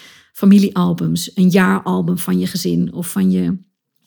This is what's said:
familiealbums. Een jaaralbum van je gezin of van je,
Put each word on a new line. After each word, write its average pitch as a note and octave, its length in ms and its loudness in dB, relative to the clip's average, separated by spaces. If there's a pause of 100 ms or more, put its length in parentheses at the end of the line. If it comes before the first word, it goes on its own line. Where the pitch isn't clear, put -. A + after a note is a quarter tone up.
(380)
familiealbums. F3 960 2
Een F#3 140 4
jaaralbum F#3 680 0
van - 220 -2
je F#3 80 -2
gezin - 460 -4
of F3 180 -8
van - 200 0
je, F#2 260 0 (500)